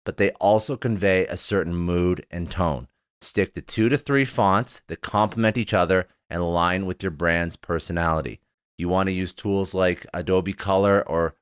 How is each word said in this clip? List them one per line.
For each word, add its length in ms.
but 140
they 140
also 440
convey 520
a 100
certain 380
mood 560
and 180
tone. 380
Stick 320
to 80
two 280
to 80
three 280
fonts 600
that 140
complement 560
each 160
other 340
and 120
align 440
with 180
your 80
brand's 440
personality. 840
You 100
want 200
to 60
use 200
tools 400
like 400
Adobe 400
Color 520
or 360